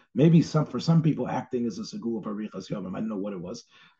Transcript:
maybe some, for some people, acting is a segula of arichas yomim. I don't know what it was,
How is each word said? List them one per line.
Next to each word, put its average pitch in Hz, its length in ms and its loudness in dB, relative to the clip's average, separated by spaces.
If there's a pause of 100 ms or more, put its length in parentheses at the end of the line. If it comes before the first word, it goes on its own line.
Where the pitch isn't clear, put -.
(140)
maybe 165 260 8
some, 147 260 2
for 123 140 -6
some 165 220 4
people, 127 260 0
acting 120 380 -2
is 101 120 -6
a 113 40 -8
segula 110 360 -6
of 90 60 -10
arichas 104 460 -8
yomim. 95 260 -8
I 107 40 -6
don't 110 80 -4
know 110 80 -6
what 101 160 -6
it 92 80 -10
was, 87 240 -12 (360)